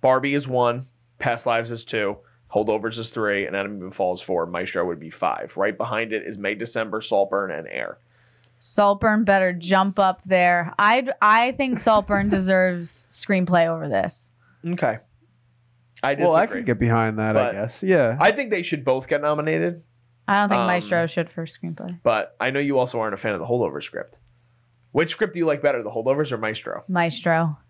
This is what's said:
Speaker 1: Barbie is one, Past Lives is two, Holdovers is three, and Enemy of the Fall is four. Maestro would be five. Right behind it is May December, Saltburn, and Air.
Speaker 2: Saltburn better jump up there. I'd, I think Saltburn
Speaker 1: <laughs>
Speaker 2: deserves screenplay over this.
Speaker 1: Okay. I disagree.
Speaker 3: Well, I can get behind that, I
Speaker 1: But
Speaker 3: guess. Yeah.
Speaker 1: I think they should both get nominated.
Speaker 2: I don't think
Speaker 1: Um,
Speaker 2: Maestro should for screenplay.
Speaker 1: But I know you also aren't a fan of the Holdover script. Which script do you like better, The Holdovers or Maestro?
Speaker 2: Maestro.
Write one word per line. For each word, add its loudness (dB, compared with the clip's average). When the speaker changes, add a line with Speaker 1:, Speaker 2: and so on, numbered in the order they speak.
Speaker 1:
Barbie 2
is -2
one, 0
Past -2
Lives 0
is -10
two, -2
Holdovers 0
is -8
three, 0
and -8
Enemy -6
of -12
the -20
Fall 0
is -12
four. -2
Maestro -4
would -4
be -14
five. -4
Right -2
behind -6
it -6
is -12
May -4
December, -6
Saltburn, 0
and -8
Air. -8
Speaker 2:
Saltburn 2
better 2
jump 0
up 2
there. 2
I'd, 4
I 6
think -2
Saltburn 2
Speaker 1:
<laughs> 2
Speaker 2:
deserves 2
screenplay 2
over -4
this. -2
Speaker 1:
Okay. -2
I 2
disagree. 0
Speaker 3:
Well, 6
I 6
can -8
get 0
behind 2
that, 2
I 4
Speaker 1:
But -2
Speaker 3:
guess. -6
Yeah. 4
Speaker 1:
I 6
think -4
they -2
should -4
both 0
get 2
nominated. -2
Speaker 2:
I 4
don't 2
think 2
Speaker 1:
Um, 2
Speaker 2:
Maestro 0
should -4
for -10
screenplay. -10
Speaker 1:
But 0
I 0
know 0
you 2
also 0
aren't -2
a -10
fan -2
of -2
the -8
Holdover 0
script. -12
Which 0
script -2
do -6
you 0
like 0
better, 2
The -6
Holdovers 0
or -4
Maestro? -6
Speaker 2:
Maestro. 0